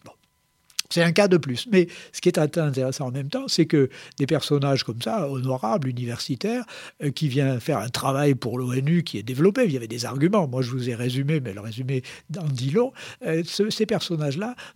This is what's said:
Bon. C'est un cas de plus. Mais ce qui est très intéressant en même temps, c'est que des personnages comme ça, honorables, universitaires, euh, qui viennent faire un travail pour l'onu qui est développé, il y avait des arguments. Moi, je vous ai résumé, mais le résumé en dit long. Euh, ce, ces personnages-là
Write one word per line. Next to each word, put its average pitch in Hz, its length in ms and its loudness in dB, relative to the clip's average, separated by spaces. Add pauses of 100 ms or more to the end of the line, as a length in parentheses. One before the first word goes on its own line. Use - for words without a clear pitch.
Bon. - 80 -20 (800)
C'est 170 120 2
un 170 100 4
cas 202 160 6
de 180 100 6
plus. 131 340 -2
Mais 185 160 6 (240)
ce - 100 -10
qui 180 80 4
est 170 40 2
très 160 280 0
intéressant 131 460 -2
en 123 40 -6
même 135 180 -6
temps, 269 180 -6
c'est - 180 2
que 143 240 4 (300)
des 139 80 0
personnages 139 560 2
comme 117 180 -6
ça, 220 260 -2
honorables, 135 640 -2
universitaires, 127 760 -4 (360)
euh, 147 80 0
qui 143 200 -2
viennent 135 300 2
faire 139 200 0
un 107 100 -4
travail 135 460 2
pour 120 240 -4
l'onu 135 420 2
qui - 160 -4
est 101 60 -6
développé, 160 420 4
il 170 60 2
y 131 60 0
avait 117 100 -6
des 113 180 -6
arguments. 151 420 2
Moi, 127 140 0
je 120 80 0
vous 127 220 -2
ai - 20 -2
résumé, 135 460 0
mais 123 120 -6
le 101 100 -8
résumé 127 420 -4 (340)
en 185 60 -8
dit 135 260 -2
long. 240 240 2 (320)
Euh, 160 180 0
ce, 220 280 0
ces 214 160 0
personnages-là 170 680 -2 (200)